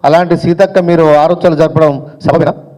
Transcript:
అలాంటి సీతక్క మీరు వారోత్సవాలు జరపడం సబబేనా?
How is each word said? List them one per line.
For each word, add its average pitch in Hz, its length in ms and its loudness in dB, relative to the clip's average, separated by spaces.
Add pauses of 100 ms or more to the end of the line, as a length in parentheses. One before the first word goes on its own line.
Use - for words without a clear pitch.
అలాంటి 170 360 2
సీతక్క 190 360 0 (100)
మీరు 165 140 2 (160)
వారోత్సవాలు 170 420 0
జరపడం 160 320 0 (300)
సబబేనా? 156 300 -2 (240)